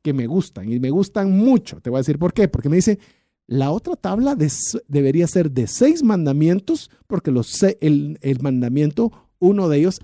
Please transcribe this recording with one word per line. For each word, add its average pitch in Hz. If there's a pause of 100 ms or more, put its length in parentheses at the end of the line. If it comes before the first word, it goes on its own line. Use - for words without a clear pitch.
que 147
me 127
gustan 117
y 123
me 127
gustan 196
mucho. 240
Te 120
voy 131
a 135
decir 147
por 180
qué. 208
Porque 117
me 160
dice, 196 (480)
la 135
otra 233
tabla 240
de 156
s-, -
debería 147
ser 160
de 123
seis 311
mandamientos 180 (180)
porque 175
los 123
se-, -
el, 147
el 135
mandamiento, 143 (260)
uno 185
de 143
ellos 180